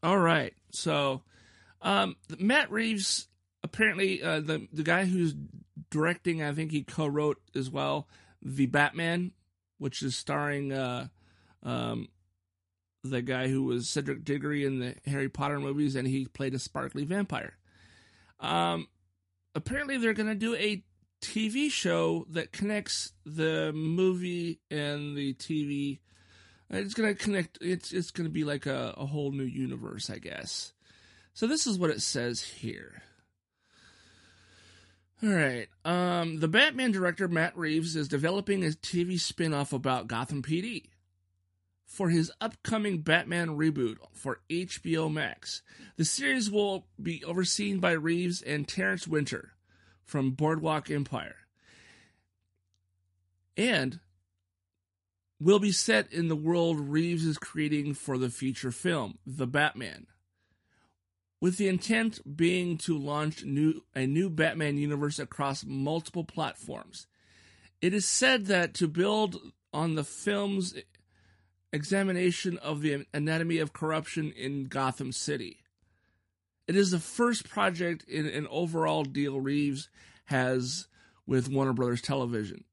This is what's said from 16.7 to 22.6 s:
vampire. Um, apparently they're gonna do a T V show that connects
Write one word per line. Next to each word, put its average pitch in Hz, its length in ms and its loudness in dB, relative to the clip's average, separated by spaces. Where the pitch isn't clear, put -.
vampire. 185 520 -2
Um, 170 480 0
apparently 269 420 -2
they're 226 180 4
gonna 214 200 0
do 226 220 0
a 202 260 0
T 220 280 -2
V 277 200 0
show 165 640 0
that 160 220 -6
connects - 600 -4